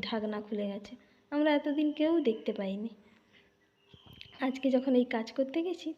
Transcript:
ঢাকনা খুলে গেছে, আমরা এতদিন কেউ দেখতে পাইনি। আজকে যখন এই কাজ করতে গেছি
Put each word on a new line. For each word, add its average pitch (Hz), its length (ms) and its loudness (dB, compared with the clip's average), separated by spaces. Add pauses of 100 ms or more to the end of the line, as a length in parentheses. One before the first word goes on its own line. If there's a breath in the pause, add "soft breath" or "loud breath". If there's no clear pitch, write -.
ঢাকনা 214 340 -4
খুলে 208 300 -4
গেছে, 208 220 -10 (380 soft breath)
আমরা 302 260 2
এতদিন 294 300 0 (120)
কেউ 311 140 4 (160)
দেখতে - 300 -2
পাইনি। 202 320 -4 (1600 soft breath)
আজকে 262 280 0
যখন 262 260 4
এই 247 40 4 (100)
কাজ 226 120 -2 (100)
করতে 269 300 0
গেছি 339 200 -6 (100)